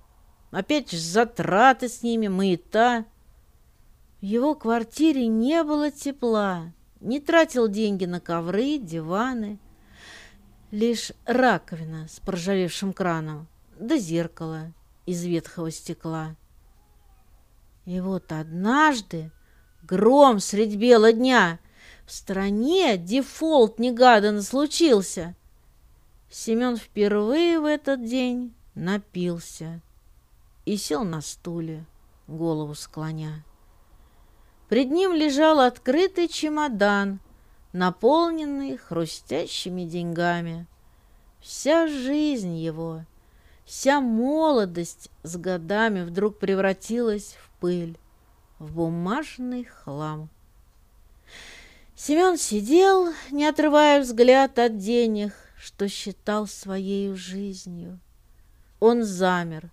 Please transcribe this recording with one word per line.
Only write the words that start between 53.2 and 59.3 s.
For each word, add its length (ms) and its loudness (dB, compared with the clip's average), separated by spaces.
не 140 0
отрывая 560 6
взгляд 580 4
от 180 2
денег, 560 0
что 300 -8
считал 600 -6
своею 680 -6
жизнью. 840 -12
Он 240 4
замер, 680 -2